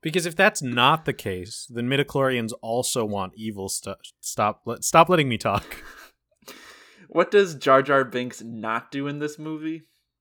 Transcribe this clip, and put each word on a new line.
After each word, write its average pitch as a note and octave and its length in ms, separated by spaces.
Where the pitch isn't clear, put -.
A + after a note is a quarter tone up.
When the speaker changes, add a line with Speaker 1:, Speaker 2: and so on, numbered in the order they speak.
Speaker 1:
Because D#3+ 240
if E3 100
that's F#3+ 260
not C3 440
the C#3 80
case, F#2 560
then A#2+ 200
midichlorians C3 640
also A#2 440
want G2 300
evil G#2+ 340
stuff. - 280
Stop, - 440
let, A2+ 200
stop E3+ 240
letting D#3+ 200
me A2+ 80
talk. - 460
Speaker 2:
What F3 220
does G3 240
Jar C3+ 260
Jar C3+ 240
Binks B2 360
not A2+ 500
do C#3 160
in C#3+ 120
this D3 180
movie? D#3 460